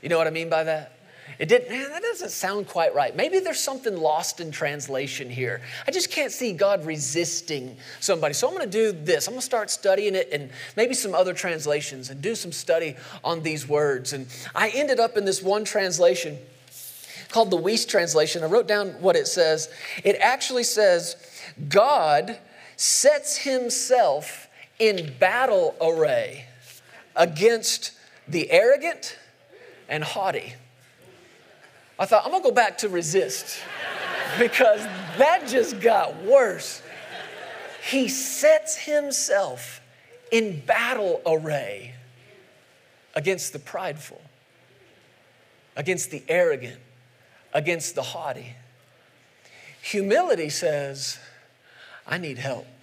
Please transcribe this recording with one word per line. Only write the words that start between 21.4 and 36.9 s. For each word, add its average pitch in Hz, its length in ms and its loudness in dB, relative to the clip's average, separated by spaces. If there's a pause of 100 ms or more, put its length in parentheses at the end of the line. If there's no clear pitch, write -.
"God 190 680 4 (400)
sets - 600 2
himself 240 1120 0 (300)
in 180 400 0
battle 196 640 2
array 156 640 0 (720)
against 175 760 2 (340)
the 151 240 -2
arrogant 262 680 2 (720)
and 156 140 -4
haughty." 151 500 -4 (1400)
I - 80 -2
thought, 214 180 6
"I'm 269 80 -2
gonna 359 120 0
go 247 80 6
back 214 280 4
to 214 100 -2
resist 170 680 -2 (400)
<laughs> - 400 -6
because 220 480 4 (320)
that 302 300 6
just 226 320 0
got 185 420 4
worse." 208 600 4 (1080)